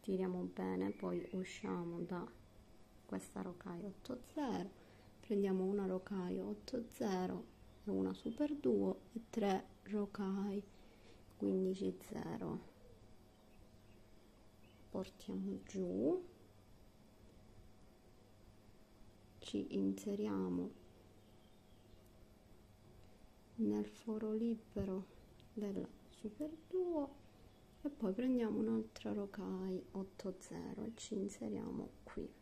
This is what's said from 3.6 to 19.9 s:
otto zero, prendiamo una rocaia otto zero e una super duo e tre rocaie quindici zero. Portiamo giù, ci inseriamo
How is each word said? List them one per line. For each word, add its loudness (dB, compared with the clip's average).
otto -6
zero, 2
prendiamo 4
una 4
rocaia 0
otto -2
zero 2
e -2
una 4
super 2
duo 4
e -2
tre 4
rocaie 2
quindici 4
zero. -2
Portiamo -4
giù, 2
ci 0
inseriamo 2